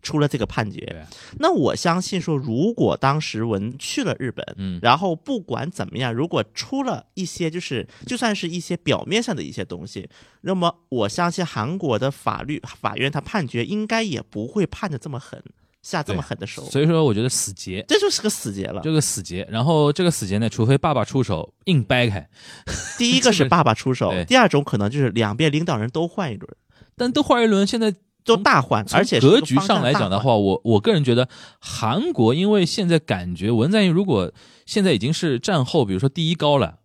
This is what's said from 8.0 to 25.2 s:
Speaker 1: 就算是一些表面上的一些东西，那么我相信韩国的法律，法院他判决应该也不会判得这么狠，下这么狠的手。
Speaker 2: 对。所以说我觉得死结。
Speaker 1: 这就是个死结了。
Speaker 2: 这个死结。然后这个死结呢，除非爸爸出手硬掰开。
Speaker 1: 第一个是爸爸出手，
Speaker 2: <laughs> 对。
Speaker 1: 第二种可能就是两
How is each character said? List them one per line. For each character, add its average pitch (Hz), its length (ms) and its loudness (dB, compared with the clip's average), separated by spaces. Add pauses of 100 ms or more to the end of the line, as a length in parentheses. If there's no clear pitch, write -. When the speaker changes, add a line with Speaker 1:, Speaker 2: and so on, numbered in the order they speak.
Speaker 1:
就 247 100 -6
算 226 180 -2
是 190 140 -6
一 175 120 -6
些 175 160 -6
表 - 280 -2
面 190 160 -2
上 233 140 -4
的 117 80 -8
一 73 80 -10
些 101 140 -8
东 87 200 -12
西， - 240 -14 (340)
那 185 120 -4
么 170 180 0 (180)
我 202 180 0
相 175 220 -2
信 175 140 -4
韩 135 320 -4
国 143 220 0
的 131 100 0
法 - 340 -6
律， 143 200 -8 (180)
法 104 160 -4
院 135 140 -2
他 151 100 -4
判 160 280 -4
决 117 160 -2
应 214 200 -4
该 226 200 -2
也 160 180 -4
不 107 240 -8
会 190 180 -2
判 - 240 -8
得 151 80 -6
这 147 140 -10
么 123 80 -8
狠， - 240 -16 (400)
下 165 220 -4
这 98 100 -6
么 - 80 -4
狠 - 160 -8
的 95 80 -8
手。 - 160 -14
Speaker 2:
对。 - 80 -14
所 135 100 0
以 151 60 4
说 160 180 4
我 131 80 4
觉 101 80 0
得 123 80 0
死 - 240 -4
结。 92 360 -10
Speaker 1:
这 359 100 4
就 392 100 2
是 - 140 -2
个 214 80 0
死 - 220 -6
结 95 160 -6
了。 101 160 -8
Speaker 2:
这 156 80 -2
个 156 80 4
死 - 200 -2
结。 90 300 -8
然 113 140 0
后 151 280 4
这 180 120 0
个 175 80 4
死 - 120 -4
结 98 140 0
呢， 113 100 2
除 113 160 0
非 135 140 6
爸 156 160 0
爸 113 100 2
出 131 160 -2
手 85 320 -4 (120)
硬 160 180 4
掰 123 260 2
开。 95 160 -4 (720)
Speaker 1:
第 240 140 2
一 254 80 4
个 247 140 4
是 165 120 4
爸 160 200 4
爸 110 100 4
出 - 180 -2
手， 117 180 0
Speaker 2:
<laughs> 85 40 -2
对。 90 100 -2
Speaker 1:
第 240 120 2
二 233 120 6
种 143 140 2
可 139 160 -2
能 101 100 2
就 139 120 -2
是 127 100 2
两 107 260 0